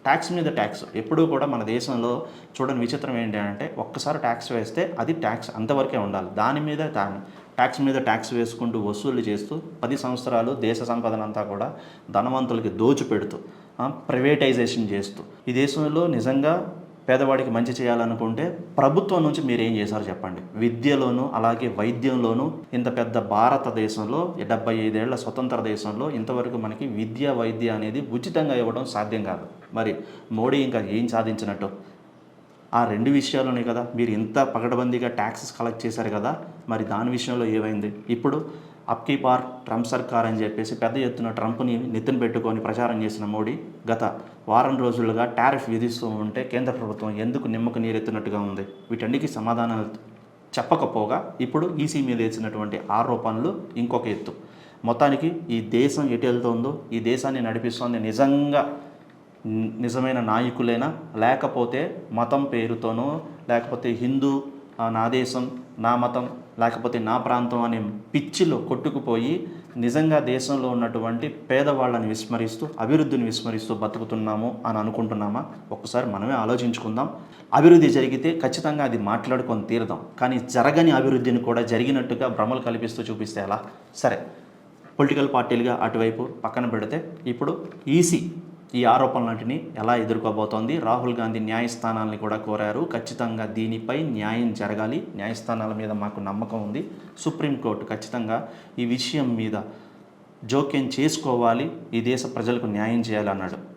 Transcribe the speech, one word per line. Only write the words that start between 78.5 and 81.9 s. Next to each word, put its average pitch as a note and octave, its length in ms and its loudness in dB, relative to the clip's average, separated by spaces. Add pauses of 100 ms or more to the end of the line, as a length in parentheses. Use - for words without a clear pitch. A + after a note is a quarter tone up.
అది A#2 140 0
మాట్లాడుకొని A#2 680 0
తీరదాం. A2 360 -2 (200)
కానీ B2+ 200 2
జరగని D3 520 6
అభివృద్ధిని B2+ 480 4
కూడా A#2 220 2
జరిగినట్టుగా B2 680 2